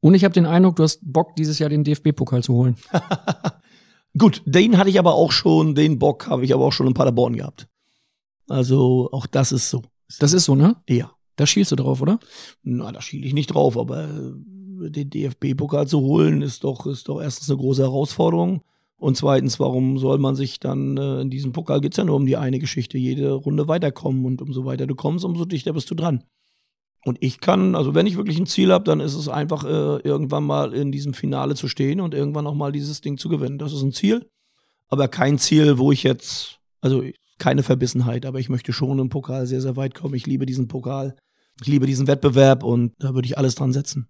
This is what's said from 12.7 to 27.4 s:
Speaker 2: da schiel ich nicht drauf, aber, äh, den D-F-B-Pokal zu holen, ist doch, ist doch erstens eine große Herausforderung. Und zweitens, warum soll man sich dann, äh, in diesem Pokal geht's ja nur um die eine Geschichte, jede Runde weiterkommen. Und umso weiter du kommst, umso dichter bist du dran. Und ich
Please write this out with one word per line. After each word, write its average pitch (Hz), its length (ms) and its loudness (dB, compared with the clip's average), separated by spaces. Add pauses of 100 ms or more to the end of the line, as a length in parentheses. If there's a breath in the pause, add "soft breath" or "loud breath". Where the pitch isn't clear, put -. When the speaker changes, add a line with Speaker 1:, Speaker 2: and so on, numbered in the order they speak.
Speaker 2:
da - 80 -16
schiel 135 240 -12
ich 131 80 -4
nicht 143 140 -2
drauf, 143 320 0
aber, 127 260 -6
äh, 185 880 -12
den 147 180 -8
D-F-B-Pokal 143 760 -4
zu 147 140 2
holen, 151 420 0
ist 139 220 -10
doch, 135 220 -6
ist 143 220 -10
doch 143 140 -6
erstens 143 260 -10
eine 139 80 0
große 135 260 0
Herausforderung. 165 800 0 (380)
Und 131 180 0
zweitens, 135 420 0
warum 131 380 0
soll 135 220 0
man 135 180 0
sich 135 240 -6
dann, 135 380 -4
äh, 135 240 -4
in 135 80 -6
diesem 131 220 -6
Pokal 147 280 -2
geht's 143 160 -4
ja 208 80 0
nur 156 120 2
um 139 100 2
die 131 100 2
eine 131 220 -2
Geschichte, 135 400 -6
jede 131 340 -2
Runde 147 340 -2
weiterkommen. 143 600 -2
Und 127 160 -4
umso 131 240 -8
weiter 131 200 -6
du 135 80 -4
kommst, 165 300 -4
umso 170 220 -4
dichter 165 260 -6
bist 156 180 -6
du 180 40 -6
dran. 160 280 -2 (840)
Und 123 160 -4
ich 131 200 -4